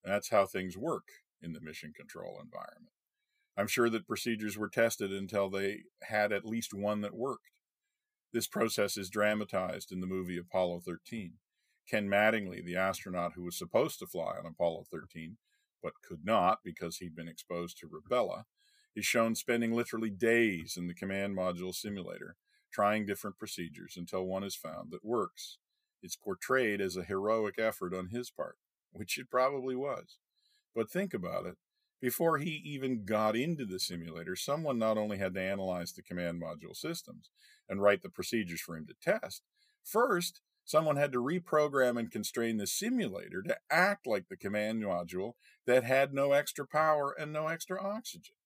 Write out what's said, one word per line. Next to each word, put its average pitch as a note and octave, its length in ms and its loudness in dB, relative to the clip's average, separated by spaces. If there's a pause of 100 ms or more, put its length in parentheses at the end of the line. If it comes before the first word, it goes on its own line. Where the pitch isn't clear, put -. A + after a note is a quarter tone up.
That's G2+ 280 0
how G#2 140 6
things F#2 320 -4
work C3+ 300 -4 (340)
in E2+ 120 -10
the D#2 80 -10
mission D#2 360 -12
control G1+ 440 -12
environment. - 520 -14 (640)
I'm G#2 120 2
sure A#2+ 200 6
that A2 200 0
procedures G#2+ 500 -2
were G#2 100 -2
tested A2+ 440 2
until G2 360 0
they G2 360 -2 (180)
had G#2+ 300 2
at G2 120 0
least A2+ 300 -4
one G#2 280 0
that G2+ 120 -6
worked. - 460 -6 (720)
This A2+ 160 -2
process A2 480 0
is F#2+ 120 -8
dramatized G2 840 0
in F#2 80 -6
the F#2 80 -4
movie F#2 280 -4
Apollo F2 440 0
thirteen. F2+ 540 -10 (540)
Ken G#2 200 2
Mattingly, G2+ 560 4
the F2 120 -4
astronaut F#2 580 0
who F2+ 100 -10
was F2 120 -6
supposed A#2 440 0
to - 60 -10
fly - 300 -4
on - 100 -10
Apollo E2+ 440 -2
thirteen, E2 480 -12 (420)
but - 220 -10
could D#2+ 220 -14
not G2 400 4
because E2+ 320 -6
he'd F2 180 -10
been E2 140 -10
exposed F2 500 -8
to E2 100 -16
rubella, G#2 560 -2 (520)
is G#2+ 100 -4
shown A2+ 300 4
spending A#2 360 0
literally A2+ 380 0
days G#2 640 4
in F2 120 -4
the F2 60 -6
command G2 420 -2
module F#2 360 -2
simulator, G2+ 640 -8 (360)
trying G#2 340 4
different G2+ 320 -4
procedures F2 580 -10
until F#2 300 -4
one F#2+ 160 -2
is G2 140 -6
found E2 340 -10
that - 140 -12
works. - 540 -2 (440)
It's F#2 140 -10
portrayed G#2 680 0
as F#2 140 -2
a F2 80 -4
heroic G2+ 540 0
effort G#2+ 360 -2
on F#2 140 -6
his A#2+ 220 -6
part, - 280 -8 (340)
which - 240 -6
it B2+ 140 -10
probably C3 440 2
was. C3+ 440 -6 (560)
But A2+ 160 0
think F#3 240 -2
about F2+ 320 -2
it. F2+ 100 -8 (420)
Before D#3 380 2
he C#3+ 140 -2
even C3+ 560 -4
got G#2+ 280 4
into C#3+ 300 0
the F#2 160 -4
simulator, E2+ 560 -6
someone C#3+ 420 0
not A2 200 4
only G#2+ 180 0
had F#2+ 160 0
to F#2+ 80 -2
analyze F#2 520 -2
the - 100 -16
command F2 400 -4
module E2 340 -10
systems - 540 -8 (400)
and G2 100 0
write G2+ 220 8
the F#2 80 -10
procedures F2+ 500 -2
for E2+ 160 -8
him D#2 100 -10
to - 160 -18
test, F#3 400 -2 (400)
first, G3+ 600 2 (200)
someone D#3 340 4
had C#3+ 160 4
to B2 100 2
reprogram C#3+ 760 4
and A2+ 120 -2
constrain A2+ 480 0
the G2+ 80 -2
simulator G2+ 760 -2
to - 140 0 (140)
act F#3 360 4
like G2+ 220 0
the F#2+ 80 -12
command G#2+ 460 0
module F2+ 500 -2 (340)
that B2 180 6
had C3+ 280 4
no C#3 200 4
extra C#3+ 340 2
power D3+ 520 2
and D3+ 140 -6
no D#3 160 -2
extra F3+ 340 -4
oxygen. G3+ 640 -8